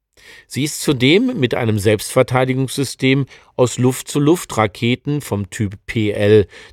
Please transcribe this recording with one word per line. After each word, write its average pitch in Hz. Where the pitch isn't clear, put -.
Sie 131
ist -
zudem 165
mit 123
einem 110
Selbstverteidigungssystem 131
aus 123
Luft-zu-Luft-Raketen 131
vom 101
Typ 104
P 107
L 107